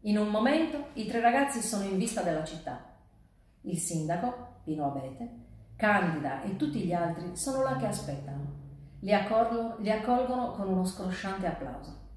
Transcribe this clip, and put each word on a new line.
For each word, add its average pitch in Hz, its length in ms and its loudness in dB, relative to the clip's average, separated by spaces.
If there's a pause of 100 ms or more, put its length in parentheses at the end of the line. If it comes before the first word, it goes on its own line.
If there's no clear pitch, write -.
In 208 160 2
un 214 100 2
momento 285 640 2
i 220 120 -4
tre 233 140 0
ragazzi 240 400 4
sono 208 240 0
in 190 140 0
vista - 240 0
della 160 220 0
città. - 480 -10 (680)
Il 180 160 -2
sindaco, 170 880 -4
Pino 151 220 -2
Abete, 135 560 -6 (340)
Candida 165 680 2
e 190 140 -4
tutti 214 240 0
gli 175 120 0
altri 170 440 -2
sono 269 260 0
là 262 140 2
che - 100 0
aspettano. - 760 -6 (420)
Li 196 80 4
accorgo-, 226 680 4
li 208 100 0
accolgono 247 600 2
con 196 160 -2
uno 185 180 4
scrosciante 190 600 -4
applauso. - 540 -6 (160)